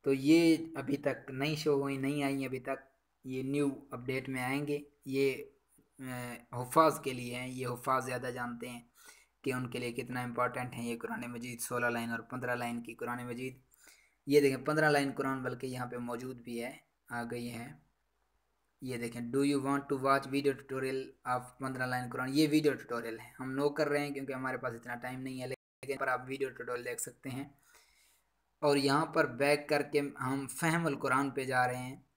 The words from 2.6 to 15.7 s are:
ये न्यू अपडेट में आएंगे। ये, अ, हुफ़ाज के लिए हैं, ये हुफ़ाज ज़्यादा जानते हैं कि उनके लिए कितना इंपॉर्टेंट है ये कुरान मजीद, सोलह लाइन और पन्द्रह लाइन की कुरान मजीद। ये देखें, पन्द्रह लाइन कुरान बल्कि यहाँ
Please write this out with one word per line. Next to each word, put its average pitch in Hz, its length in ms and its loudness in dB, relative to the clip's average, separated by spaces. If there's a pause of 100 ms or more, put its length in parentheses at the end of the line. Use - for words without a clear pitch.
ये 131 180 -4
न्यू 139 280 2 (220)
अपडेट 131 360 -4
में 131 140 -4
आएंगे। 143 420 -2 (220)
ये, 135 260 2 (680)
अ, 123 540 -10
हुफ़ाज 143 500 6
के 135 80 -2
लिए 123 220 -6
हैं, 127 140 -6
ये 127 160 -6
हुफ़ाज 123 400 0
ज़्यादा 127 260 -4
जानते 120 380 -6
हैं 120 220 -16 (540)
कि 131 80 2
उनके 127 260 -4
लिए 120 140 -4
कितना 123 300 -4
इंपॉर्टेंट 123 520 -2
है 117 120 -6
ये 117 100 -2
कुरान 117 340 -6
मजीद, 120 280 -8
सोलह 123 300 0
लाइन 117 240 -2
और 117 100 -4
पन्द्रह 123 320 -4
लाइन 120 280 -4
की 117 120 -12
कुरान 120 320 -6
मजीद। 127 340 -8 (680)
ये 147 120 10
देखें, 131 240 4
पन्द्रह 156 240 4
लाइन 143 240 4
कुरान 135 300 -2
बल्कि 127 240 -4
यहाँ 123 200 -6